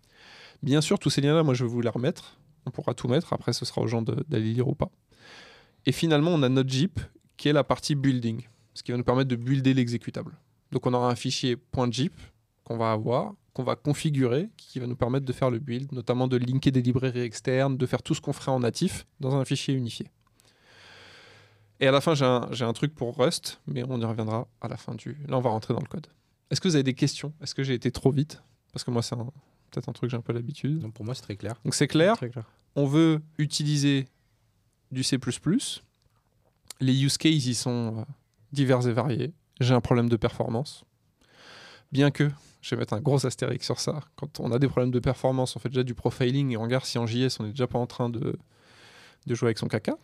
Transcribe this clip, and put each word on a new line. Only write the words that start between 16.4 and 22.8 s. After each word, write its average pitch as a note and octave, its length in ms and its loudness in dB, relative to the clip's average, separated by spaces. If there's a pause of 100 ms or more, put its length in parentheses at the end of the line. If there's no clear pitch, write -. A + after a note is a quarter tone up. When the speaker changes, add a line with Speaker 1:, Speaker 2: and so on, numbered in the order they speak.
Speaker 1:
des B2+ 80 6
librairies B2 400 2
externes, C3 560 0
de B2 80 0
faire B2 180 -2
tout D#3+ 120 0
ce - 80 -8
qu'on C#3+ 100 -4
ferait - 180 -6
en C3 100 2
natif - 460 -2 (140)
dans C3+ 140 -2
un C3+ 100 2
fichier C#3 300 -2
unifié. A#2+ 360 -6 (1700)
Et C3+ 60 4
à C3 40 6
la C3+ 100 6
fin, D#3+ 140 2
j'ai C#3 100 2
un, B2 280 2
j'ai A#2+ 120 -4
un A2+ 80 0
truc D3 220 -2